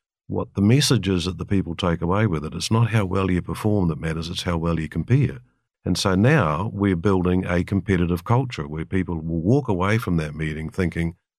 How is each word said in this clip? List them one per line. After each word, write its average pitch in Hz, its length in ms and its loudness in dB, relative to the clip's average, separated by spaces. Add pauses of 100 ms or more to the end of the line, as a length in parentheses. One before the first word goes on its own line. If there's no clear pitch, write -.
(280)
what 98 260 -6
the - 80 0
message 113 460 4
is 90 180 0
that 90 120 -6
the 85 80 -8
people 85 300 -2
take 85 260 0
away 98 260 2
with 78 180 -2
it, 78 80 -10
it's 82 180 -4
not 113 180 4
how 107 160 0
well 95 260 0
you 87 100 2
perform 98 460 0
that 78 120 -2
matters, 80 300 -4
it's 87 140 -8
how 87 140 -2
well 82 220 -2
you 78 100 -6
compare. 87 500 0 (460)
And 92 120 0
so 98 180 0
now 101 580 4
we're 101 240 2
building 92 480 2
a 90 180 0
competitive 87 640 0
culture 120 420 -2
where 78 180 -6
people 90 300 -4
will 82 260 -4
walk 123 280 2
away 98 280 2
from 95 200 -2
that 76 180 -4
meeting 78 340 -6
thinking 82 460 -2 (240)